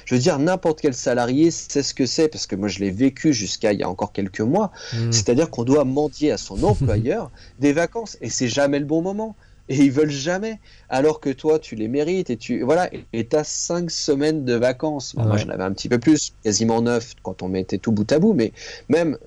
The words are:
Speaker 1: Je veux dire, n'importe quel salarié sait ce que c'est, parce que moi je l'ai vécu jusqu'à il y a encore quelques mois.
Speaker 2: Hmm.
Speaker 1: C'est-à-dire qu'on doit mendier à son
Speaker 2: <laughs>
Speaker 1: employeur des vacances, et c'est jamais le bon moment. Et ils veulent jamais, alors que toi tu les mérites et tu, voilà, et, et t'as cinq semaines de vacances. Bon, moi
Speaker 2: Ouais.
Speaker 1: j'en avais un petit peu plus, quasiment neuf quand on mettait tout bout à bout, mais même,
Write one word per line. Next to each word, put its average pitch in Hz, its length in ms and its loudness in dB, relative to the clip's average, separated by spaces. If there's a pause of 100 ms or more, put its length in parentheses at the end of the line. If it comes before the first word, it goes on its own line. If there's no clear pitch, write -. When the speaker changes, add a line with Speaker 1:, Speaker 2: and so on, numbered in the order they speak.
Speaker 1:
Je 127 120 0
veux 123 40 4
dire, 151 200 2
n'importe 175 400 0
quel 143 140 0
salarié 127 580 2
sait - 320 -4
ce - 100 -6
que 135 120 0
c'est, 156 200 2
parce 151 220 -4
que 104 80 -6
moi 95 100 -2
je 92 140 -4
l'ai 98 100 0
vécu 135 420 2
jusqu'à 107 400 0
il 101 60 0
y 90 60 -4
a - 40 -4
encore 95 220 -6
quelques 95 300 -6
mois. 165 320 0 (200)
Speaker 2:
Hmm. 117 200 -2
Speaker 1:
C'est-à-dire 120 360 2
qu'on 120 140 -6
doit 139 220 4
mendier 143 480 0
à - 60 -2
son 98 220 -8
Speaker 2:
<laughs> 135 40 0
Speaker 1:
employeur 143 680 0 (300)
des 143 120 4
vacances, 170 480 -2
et 117 100 -8
c'est - 180 -2
jamais 143 320 0
le 147 40 -4
bon 156 160 0
moment. 208 360 -6 (320)
Et 135 80 -2
ils 139 160 6
veulent 151 180 2
jamais, 180 480 -4 (300)
alors 147 320 2
que 143 100 -4
toi 156 300 0
tu 123 160 -14
les 110 100 -4
mérites 151 440 -2
et 120 60 -2
tu, 113 260 -4
voilà, 160 300 2
et, - 200 -12
et 113 120 -2
t'as 151 200 0
cinq 175 440 -4
semaines 151 560 0
de 123 100 0
vacances. 131 600 -2
Bon, 120 80 -2
moi 110 120 2
Speaker 2:
Ouais. 104 40 2
Speaker 1:
j'en 104 120 -4
avais 98 120 -4
un 95 100 -2
petit 98 160 -8
peu 120 120 2
plus, 151 320 2 (100)
quasiment 113 400 0
neuf 117 400 -2
quand - 220 -10
on 92 40 -4
mettait 95 300 -2
tout 117 140 -2
bout 107 180 0
à 143 80 4
bout, 208 140 4
mais 120 200 2 (360)
même, 165 280 2 (100)